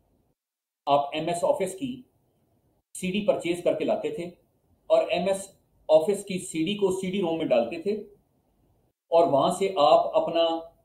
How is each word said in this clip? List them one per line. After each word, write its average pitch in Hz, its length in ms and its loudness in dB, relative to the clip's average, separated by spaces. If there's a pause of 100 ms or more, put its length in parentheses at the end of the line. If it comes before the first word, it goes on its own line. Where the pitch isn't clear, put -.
(880)
आप 143 260 2
एमएस 165 300 -4
ऑफिस 180 300 0
की 131 300 -10 (880)
सीडी 190 260 -4
परचेज 175 400 0
करके 151 240 0
लाते 143 340 -2
थे 175 140 -10 (580)
और 160 200 4
एमएस 190 460 -4 (340)
ऑफिस 160 340 4
की 185 140 -6
सीडी 165 360 -4
को 202 180 0
सीडी 185 280 -4
रोम 165 180 -2
में 147 100 -2
डालते 127 380 0
थे 214 180 -4 (1080)
और 165 160 6
वहां 139 260 2
से 190 240 -2
आप 151 360 4
अपना 165 580 -2 (120)